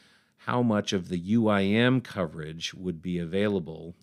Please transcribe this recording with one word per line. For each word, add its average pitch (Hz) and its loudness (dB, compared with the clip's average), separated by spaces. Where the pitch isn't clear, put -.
how - -2
much 104 2
of 90 -2
the 90 -2
U 107 4
I 101 4
M 120 4
coverage 82 -6
would 87 -6
be 87 -4
available 85 -2